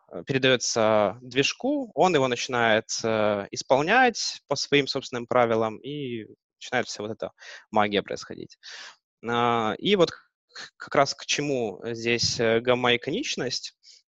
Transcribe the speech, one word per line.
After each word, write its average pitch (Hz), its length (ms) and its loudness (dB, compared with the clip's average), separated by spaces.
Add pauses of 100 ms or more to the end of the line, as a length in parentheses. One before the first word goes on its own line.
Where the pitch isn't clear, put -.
(120)
э, 85 160 -10
передается 117 920 2
движку, 220 760 -2
он 170 200 4
его 131 140 4
начинает, 117 560 2 (180)
э, 107 480 0
исполнять 202 960 0
по 143 100 -2
своим 143 300 2
собственным 123 400 -6
правилам, 113 520 2
и 127 460 -8 (360)
начинает 120 260 -2
вся - 160 -10
вот 110 80 -8
эта 98 200 -8 (400)
магия 104 320 2
происходить. - 540 -12 (680)
А, 117 520 2
и 196 180 2
вот 165 140 4
к-, - 680 -20
как - 180 -8
раз 139 200 2
к - 120 -16
чему 127 580 -2
здесь, 117 540 -2
э, 113 220 2
гамма-иконичность. 123 1120 -2 (340)